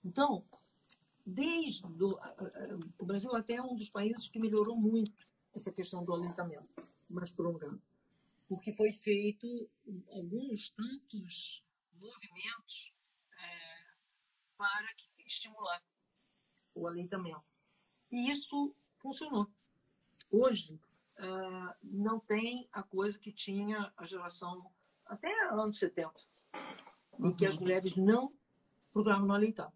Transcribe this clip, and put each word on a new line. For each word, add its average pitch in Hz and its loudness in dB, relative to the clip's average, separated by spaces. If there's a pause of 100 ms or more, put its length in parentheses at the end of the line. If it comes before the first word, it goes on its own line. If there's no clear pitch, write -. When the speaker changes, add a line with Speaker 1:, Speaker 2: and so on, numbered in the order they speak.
Speaker 1:
Então, 240 2 (800)
desde 269 0
do, 185 0
a, - -12
a, - -
a, 180 -8 (180)
o - -6
Brasil 196 -2
até 233 -2
é 254 -4
um 247 -4
dos 208 -6
países 214 -2
que - -8
melhorou 214 4
muito 220 4 (300)
essa 208 -6
questão 180 -6
do 175 -2
aleitamento 175 -4 (400)
mais 175 -6
prolongado. 165 -4 (680)
Porque 190 -6
foi 214 6
feito 208 0 (600)
alguns 208 -6
tantos 220 -10 (280)
movimentos, - -14 (460)
é, 170 -16 (760)
para 208 0
que, - -20 (180)
estimular 214 -4 (960)
o 170 -4
aleitamento. 175 -4 (680)
E 240 0
isso 285 0 (220)
funcionou. 269 -2 (840)
Hoje, 214 4 (380)
ah, 185 -6
não 202 0
tem 233 0
a 202 -6
coisa 208 0
que - -14
tinha 202 -2
a 185 -12
geração 180 -8 (360)
até 302 -6 (180)
anos 214 0
setenta, 175 -2 (1000)
em 180 6
que 202 6
as 165 4
Speaker 2:
Uhum. 170 -4
Speaker 1:
mulheres 185 2
não 220 8 (600)
procuravam 202 6
aleitar. 214 2